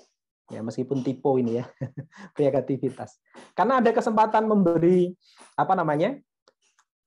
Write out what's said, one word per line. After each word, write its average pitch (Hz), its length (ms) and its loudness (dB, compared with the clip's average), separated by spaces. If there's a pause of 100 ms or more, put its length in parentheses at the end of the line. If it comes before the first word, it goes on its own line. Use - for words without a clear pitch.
(500)
Ya, 110 100 -12
meskipun 127 460 -4
typo 131 320 0
ini 120 240 -2
ya, - 80 -14 (320)
<laughs> - 340 -20
kreativitas. 131 760 -2 (400)
Karena 254 240 2
ada 226 160 4
kesempatan 220 500 2
memberi, 180 680 2 (400)
apa 185 240 0
namanya, 170 400 -2 (880)